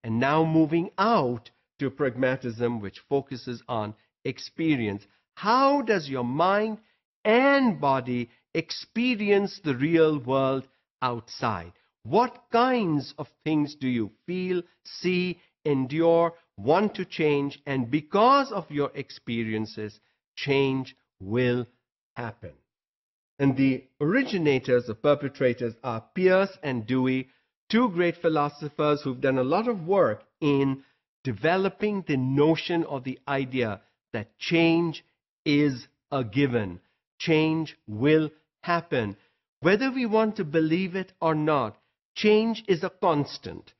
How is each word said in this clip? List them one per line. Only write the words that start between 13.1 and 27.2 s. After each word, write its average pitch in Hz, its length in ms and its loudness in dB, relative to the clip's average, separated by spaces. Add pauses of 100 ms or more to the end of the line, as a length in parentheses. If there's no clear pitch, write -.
of 147 120 -12 (160)
things 147 300 0
do 131 140 -6
you 113 220 -2 (160)
feel, 185 360 -4 (220)
see, 180 560 -2 (240)
endure, 165 720 2 (240)
want 175 380 2
to 180 100 -6
change? 143 580 0
And 135 260 -4
because 233 640 2
of 190 180 -8
your 143 240 -2
experiences, 110 1040 -6 (380)
change 135 580 0 (240)
will 123 480 -2 (480)
happen. 107 380 -12 (840)
And 139 180 2
the 135 280 2 (160)
originators, 151 840 0
the 107 80 -6
perpetrators, 131 880 0
are 113 220 -6 (100)
Peirce 185 480 2
and 123 240 -4
Dewey, 131 420 0 (420)